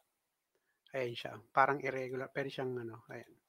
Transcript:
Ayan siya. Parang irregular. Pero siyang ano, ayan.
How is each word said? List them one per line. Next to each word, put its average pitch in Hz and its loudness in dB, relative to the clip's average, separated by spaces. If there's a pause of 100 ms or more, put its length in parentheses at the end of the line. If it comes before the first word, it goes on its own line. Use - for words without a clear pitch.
(960)
Ayan 120 -2
siya. 123 -8 (160)
Parang 135 6
irregular. 131 -2
Pero 139 -2
siyang 127 -2
ano, 113 -8
ayan. 120 -10 (220)